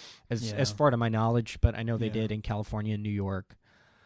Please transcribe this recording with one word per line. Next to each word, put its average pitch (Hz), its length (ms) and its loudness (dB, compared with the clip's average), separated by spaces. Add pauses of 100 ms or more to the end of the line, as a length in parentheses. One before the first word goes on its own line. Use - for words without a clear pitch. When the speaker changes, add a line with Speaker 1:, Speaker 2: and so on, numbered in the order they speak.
(300)
Speaker 1:
as, 113 220 -2
as 127 180 0
Speaker 2:
Yeah. 104 60 -10
Speaker 1:
far 147 140 6
to 120 60 2
my 117 120 2
knowledge. 113 540 2
But 120 120 4
I 113 80 -4
know 113 140 0
they 113 100 0
Speaker 2:
Yeah. 104 60 -2
Speaker 1:
did 110 200 0
in 107 100 -4
California 107 520 -2
and 104 80 -4
New 107 80 -4
York, 98 460 -2 (500)